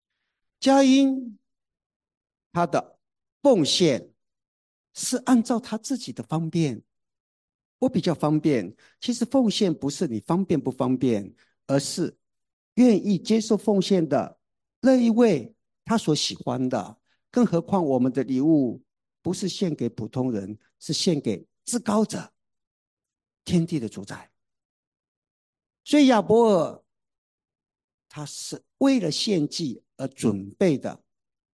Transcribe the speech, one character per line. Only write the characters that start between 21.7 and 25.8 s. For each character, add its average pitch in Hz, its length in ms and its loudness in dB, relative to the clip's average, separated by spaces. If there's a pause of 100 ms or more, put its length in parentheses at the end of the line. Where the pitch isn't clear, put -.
高 208 260 0
者， - 260 -12 (1120)
天 165 220 0
地 160 140 -6
的 110 100 -6
主 98 160 -14
宰。 - 260 -18 (1500)